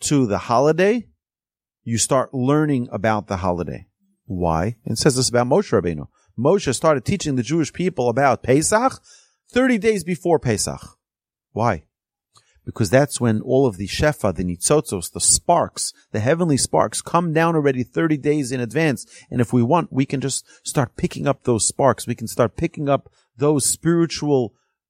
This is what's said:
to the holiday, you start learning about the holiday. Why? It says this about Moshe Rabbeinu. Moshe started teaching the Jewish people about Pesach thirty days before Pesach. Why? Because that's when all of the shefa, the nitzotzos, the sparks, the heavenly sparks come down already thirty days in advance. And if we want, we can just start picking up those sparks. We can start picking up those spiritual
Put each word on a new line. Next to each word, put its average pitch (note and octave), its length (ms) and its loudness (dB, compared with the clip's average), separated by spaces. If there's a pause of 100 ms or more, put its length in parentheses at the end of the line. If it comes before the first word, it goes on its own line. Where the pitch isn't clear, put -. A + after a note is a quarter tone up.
to C#3 240 2
the G2 140 0
holiday, D#3 680 2 (760)
you A2+ 140 -4
start C3 360 0
learning C#3 580 0
about A2 360 -2
the G2 100 -2
holiday. F2 500 -4 (380)
Why? F2 500 0 (100)
It A2+ 120 -4
says C3+ 180 2
this B2+ 140 0
about A#2+ 180 0
Moshe F3 240 0
Rabbeinu. E2+ 360 -2 (300)
Moshe C#3+ 380 0
started D3+ 280 0
teaching D#3+ 320 -4
the B2+ 60 0
Jewish D3 320 -2
people F3 360 -2
about B2+ 340 2
Pesach G#3 580 2 (480)
thirty B3+ 300 2
days G#3 240 0
before F3 340 0
Pesach. F#2 600 -4 (520)
Why? G#2 340 -2 (800)
Because - 280 -4
that's C#3 280 2
when A2+ 220 0
all C3 240 0
of G2 120 -2
the G2 100 -8
shefa, D3 480 -2
the F#2 80 -4
nitzotzos, F2+ 680 -2
the F2 100 -10
sparks, - 720 0 (180)
the G#2+ 80 -2
heavenly D3+ 380 2
sparks - 440 0
come E3+ 320 -2
down E3 220 2
already C#3 260 0
thirty D#3 360 0
days C#3 340 -2
in C3 80 -4
advance. B2 480 -2 (240)
And B2 100 0
if - 100 0
we B2 120 4
want, D#3+ 280 0
we C3 140 0
can C3+ 160 -4
just C3 240 -6 (180)
start - 320 -2
picking - 300 -6
up C#3 200 -2
those A#2 200 2
sparks. - 400 0
We A#2+ 80 -6
can A2+ 140 -8
start - 280 0
picking D#3+ 320 -6
up C#3 220 -2 (260)
those D3 300 0
spiritual D3+ 880 0 (360)